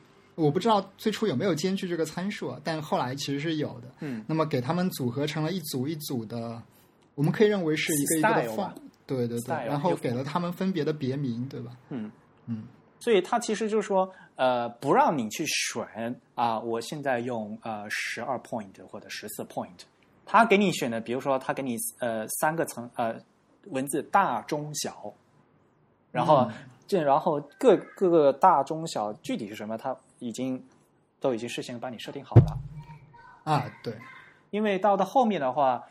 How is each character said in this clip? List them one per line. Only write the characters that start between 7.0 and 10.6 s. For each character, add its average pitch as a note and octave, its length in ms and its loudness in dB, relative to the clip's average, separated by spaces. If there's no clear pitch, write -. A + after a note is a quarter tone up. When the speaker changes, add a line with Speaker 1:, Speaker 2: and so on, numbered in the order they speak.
Speaker 1:
我 C#3+ 80 -2
们 E3 80 4
可 - 140 4
以 - 20 8
认 G#3 160 2
为 D#3 140 2
是 E3 160 0
一 C#3+ 140 2
个 D#3+ 120 2
一 D#3 40 2
个 D#3+ 60 6
的 G3 140 4
Speaker 2:
Style A2+ 140 -4
吧。 F2+ 180 -4
Speaker 1:
放-， - 0 -
对， B2 220 0
对， A#2 100 -4
对。 - 40 -6
Speaker 2:
Style。 C#3 240 -4
Speaker 1:
然 C#3+ 120 -2
后 D3+ 160 2
给 D3 160 -2
了 B2 140 -2
它 F3 160 -2
们 F3 120 -2
分 F#3+ 200 -2